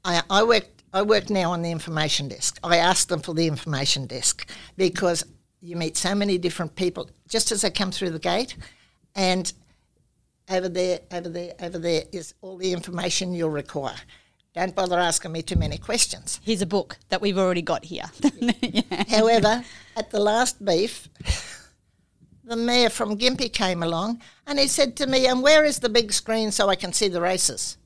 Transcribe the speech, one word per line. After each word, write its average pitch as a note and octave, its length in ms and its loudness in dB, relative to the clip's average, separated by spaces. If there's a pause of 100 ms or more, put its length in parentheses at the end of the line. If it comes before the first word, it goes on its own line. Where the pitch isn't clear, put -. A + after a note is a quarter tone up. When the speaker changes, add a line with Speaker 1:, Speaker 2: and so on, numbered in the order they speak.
Speaker 1:
I, F3 260 2
I G3 140 6
worked, - 400 0 (100)
I F#3+ 100 2
work G#3 260 2
now F#3 220 2
on E3+ 100 -2
the E3+ 100 -2
information D3+ 560 -2
desk. - 360 -4
I E3+ 140 4
ask F3 300 4
them E3+ 140 -2
for E3+ 120 -8
the E3 140 2
information C#3 600 -2
desk - 420 -4 (260)
because F3+ 480 0 (380)
you E3+ 160 -14
meet D#3+ 180 -4
so F#3+ 200 0
many G3+ 220 2
different E3+ 380 -4
people - 340 -4 (200)
just A3+ 220 0
as G3+ 100 -2
they G#3 80 0
come F#3+ 220 -2
through F#3 180 -4
the D#3+ 100 -6
gate, F#3 380 -2 (580)
and F#3 380 0 (960)
over F#3 180 0
there, F3+ 320 0 (120)
over F3 180 -8
there, F3 320 -10
over F3 160 -8
there E3 340 0
is E3+ 300 -12
all F#3+ 160 -16
the F#3 160 -2
information F3 600 -4
you'll E3 180 -2
require. C#3+ 440 -6 (580)
Don't F3+ 220 -2
bother F3+ 240 0
asking E3+ 320 0
me D#3+ 100 -6
too F3 140 -6
many D3+ 220 0
questions. - 680 -4
Speaker 2:
Here's G3+ 180 0
a G3 40 0
book F#3+ 320 -4 (100)
that F#3 140 -2
we've G3+ 160 0
already F#3 240 2
got D#3+ 240 -4
here. - 200 -10 (160)
<laughs> A#3+ 400 0
Yeah. G3+ 460 -2
Speaker 1:
However, A3 560 6 (320)
at A3 160 -6
the G#3+ 80 0
last G#3+ 460 2
beef, G3 420 0 (1400)
the A#3 120 -6
mayor A#3+ 340 4
from G#3+ 280 -2
Gympie B3+ 340 0
came F#3 320 0
along F3+ 380 -2 (260)
and C#4+ 120 -2
he C#4 80 4
said C#4 300 2
to C#4 100 0
me, C4 200 4
"And B3+ 140 2
where D4+ 220 8
is D4 160 2
the A#3+ 100 0
big G#3+ 220 2
screen A3 400 0
so G3+ 180 2
I F#3 60 4
can F3+ 180 -6
see G#3 140 2
the F3 140 0
races?" F3+ 640 -2